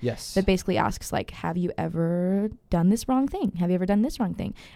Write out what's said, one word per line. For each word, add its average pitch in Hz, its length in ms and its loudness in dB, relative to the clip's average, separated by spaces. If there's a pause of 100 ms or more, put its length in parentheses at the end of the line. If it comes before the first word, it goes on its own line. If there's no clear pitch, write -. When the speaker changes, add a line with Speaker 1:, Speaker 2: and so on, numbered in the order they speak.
Speaker 1:
Yes. - 320 -6
Speaker 2:
that 190 100 2
basically 185 320 2
asks, - 380 -2
like, - 160 -4
"Have 170 260 -6
you 180 220 0
ever 175 720 0 (180)
done 175 220 4
this 226 180 2
wrong 262 180 2
thing? 320 260 -2
Have 175 180 0
you 180 40 4
ever 185 120 0
done 202 160 4
this 294 180 -2
wrong 180 140 0
thing?" - 180 -6 (240)